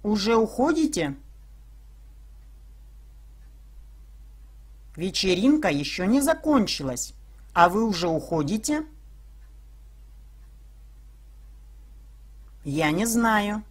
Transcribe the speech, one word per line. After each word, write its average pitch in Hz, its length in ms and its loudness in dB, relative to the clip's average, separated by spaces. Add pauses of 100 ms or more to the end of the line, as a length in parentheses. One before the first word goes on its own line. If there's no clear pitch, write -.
Уже 208 320 0
уходите? 226 800 0 (3750)
Вечеринка 190 720 2
ещё 147 380 -4
не 254 140 4
закончилась, 277 960 0 (380)
а 175 160 6
вы 208 160 0
уже 180 240 -2
уходите? 170 760 -2 (3750)
Я 151 260 -2
не 185 160 0
знаю. 214 640 0